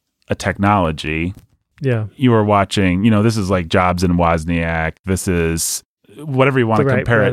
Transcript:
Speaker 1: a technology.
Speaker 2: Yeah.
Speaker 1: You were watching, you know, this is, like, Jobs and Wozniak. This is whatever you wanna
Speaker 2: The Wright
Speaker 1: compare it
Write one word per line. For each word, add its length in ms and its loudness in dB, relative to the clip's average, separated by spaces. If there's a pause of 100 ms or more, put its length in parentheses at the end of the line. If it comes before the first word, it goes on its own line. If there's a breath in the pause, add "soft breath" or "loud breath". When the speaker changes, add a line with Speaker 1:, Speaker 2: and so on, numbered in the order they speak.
(280)
Speaker 1:
a 80 -4
technology. 1000 -2 (460)
Speaker 2:
Yeah. 340 -2
Speaker 1:
You 160 2
were 140 4
watching, 600 2
you 60 6
know, 140 2
this 120 2
is, 140 -2
like, 160 0
Jobs 380 0
and 100 2
Wozniak. 800 -2 (100)
This 220 -4
is 560 -2 (340)
whatever 440 0
you 80 2
wanna 160 2
Speaker 2:
The 60 0
Wright 80 2
Speaker 1:
compare 260 2
it 80 0